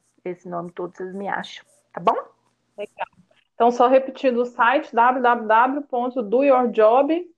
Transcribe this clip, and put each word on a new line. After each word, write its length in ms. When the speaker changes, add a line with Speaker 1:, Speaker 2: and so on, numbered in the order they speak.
Speaker 1:
Esse 240
nome 240
todo 240
vocês 180
me 140
acham, 360
tá 80
bom? 160
Speaker 2:
Legal. 300
Então, 160
só 160
repetindo 520
o 80
site, 460
w 300
w 240
w 360
ponto 400
do 200
your 300
job 640